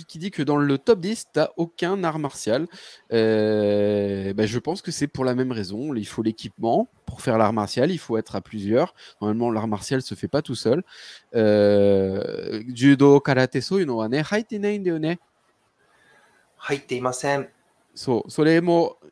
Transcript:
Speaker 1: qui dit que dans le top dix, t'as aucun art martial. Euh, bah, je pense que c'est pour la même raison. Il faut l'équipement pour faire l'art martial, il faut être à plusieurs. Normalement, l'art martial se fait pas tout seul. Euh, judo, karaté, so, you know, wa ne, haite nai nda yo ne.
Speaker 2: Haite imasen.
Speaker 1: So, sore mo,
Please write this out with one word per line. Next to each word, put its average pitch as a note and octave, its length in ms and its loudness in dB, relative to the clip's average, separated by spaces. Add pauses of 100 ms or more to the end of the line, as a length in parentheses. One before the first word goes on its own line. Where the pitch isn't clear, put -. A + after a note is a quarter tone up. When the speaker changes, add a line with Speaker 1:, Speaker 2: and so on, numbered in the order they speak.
Speaker 1:
qui - 100 -18
dit F3+ 120 -8
que E3 120 -6
dans D3 140 0
le C#3+ 220 2
top G#3+ 220 2
dix, D#3+ 320 -6
t'as D3+ 240 0
aucun F3 480 -4
art D#3 140 -2
martial. C#3 480 -4 (460)
Euh, G#2 1200 2
bah, G#2+ 140 0
je A2 120 -4
pense F3 220 -6
que - 100 -10
c'est C#3+ 160 -4
pour C#3 180 -6
la B2+ 100 0
même B2+ 180 -2
raison. A2+ 420 -8
Il G#2+ 120 -4
faut - 160 -8
l'équipement A2+ 640 -2 (160)
pour - 160 -14
faire A#2 160 0
l'art G#2+ 160 4
martial, A2+ 380 -2
il F3+ 80 -4
faut - 180 -4
être - 180 -6
à G2+ 60 -6
plusieurs. A2 540 -2 (260)
Normalement, A2+ 300 -2
l'art A2 180 0
martial G#2+ 320 -4
se A#2 140 -12
fait G2 140 -8
pas C#3 120 0
tout C#3 140 -8
seul. C3 280 0 (520)
Euh, G2+ 1300 2 (120)
judo, C#3 460 8
karaté, C3 400 0
so, F#3 180 -4
you F#3+ 60 0
know, B2+ 140 -4
wa A2 100 -2
ne, B2 80 -2
haite G3+ 360 -4
nai G#3 260 -2
nda F#3 120 -2
yo E3 80 -2
ne. D#3 160 -2 (1500)
Speaker 2:
Haite C#3+ 240 -6
imasen. C3 540 -2 (480)
Speaker 1:
So, A#2+ 320 -4
sore D#3+ 340 2
mo, E3+ 360 0 (160)